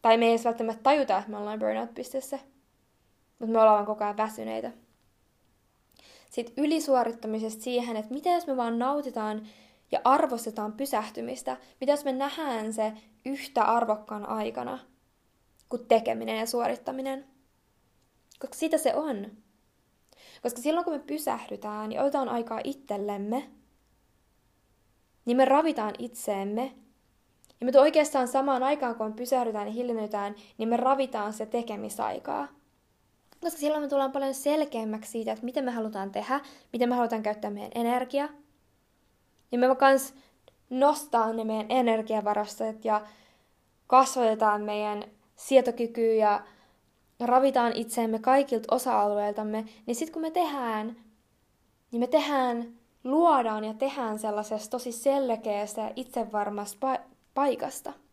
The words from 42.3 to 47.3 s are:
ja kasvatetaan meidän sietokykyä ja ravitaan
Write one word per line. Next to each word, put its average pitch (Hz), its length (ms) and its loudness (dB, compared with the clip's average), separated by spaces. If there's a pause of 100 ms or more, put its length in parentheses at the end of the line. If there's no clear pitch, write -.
ja 214 220 0 (800)
kasvatetaan 220 760 4
meidän 208 420 -4 (320)
sietokykyä 233 800 4
ja - 1120 -2
ravitaan 254 460 4